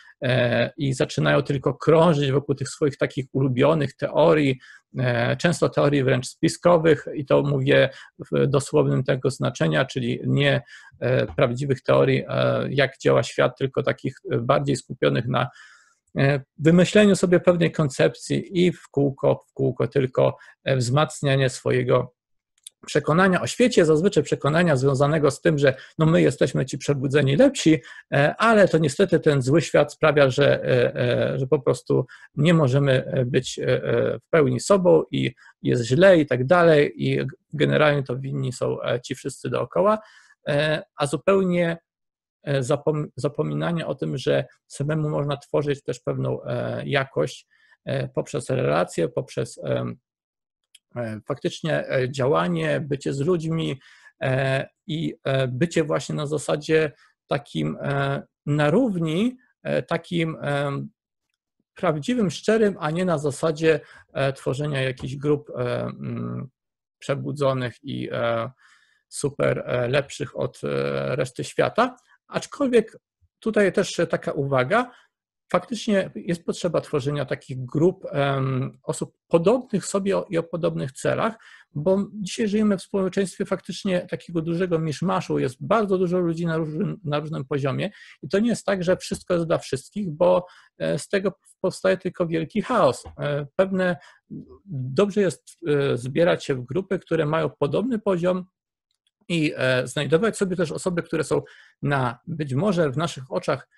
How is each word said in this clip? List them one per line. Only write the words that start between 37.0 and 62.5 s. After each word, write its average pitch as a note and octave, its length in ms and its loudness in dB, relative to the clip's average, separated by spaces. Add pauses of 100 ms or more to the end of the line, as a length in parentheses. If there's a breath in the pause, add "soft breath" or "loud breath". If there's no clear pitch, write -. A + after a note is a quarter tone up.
i C3+ 120 0
g-, C#3 100 -2 (260)
generalnie C#3+ 500 2
to C3+ 140 -8
winni C3+ 360 -6
są, B2+ 300 -4
e, B2 180 -4
ci - 140 -8
wszyscy - 360 -10
dookoła, F3 480 0 (500 loud breath)
e, D3+ 340 0 (140)
a D3 100 -2
zupełnie, F3 720 -2 (640)
e, C#3 200 -2
zapom-, D3+ 440 -2 (100)
zapominanie D3+ 720 -4
o D3+ 80 -6
tym, D#3 220 -6
że C3+ 280 0 (220 soft breath)
samemu D3+ 420 -4
można D3 280 -2
tworzyć C#3+ 460 -4
też - 180 -8
pewną, C3 440 -4
e, A#2+ 420 -6
jakość, C#3 600 -2 (380 soft breath)
e, C3+ 240 -4
poprzez C#3 420 -6
relacje, D3+ 580 0
poprzez, C3+ 560 -8
em, B2 320 -4 (1000)
e, A2 300 -8
faktycznie, D3 600 -4
e, C3 220 -2
działanie, D#3 680 -2
bycie C#3 320 -6
z C#3 80 -4
ludźmi, D#3+ 600 -2 (420 soft breath)
e, C3+ 460 0 (180)
i, D#3 280 -4 (100)
e, C3+ 240 0
bycie D#3+ 360 0
właśnie D#3 300 -4
na D3+ 120 -4
zasadzie D#3 640 -2 (340 soft breath)
takim, D#3 560 -4
e, C#3 400 -2 (240)
na D3 240 2
równi, G3 640 0 (260 soft breath)
e, D3 200 -2
takim, E3 600 -4
em, C#3+ 480 -4 (840)
prawdziwym, F3+ 560 0
szczerym, G#3 500 0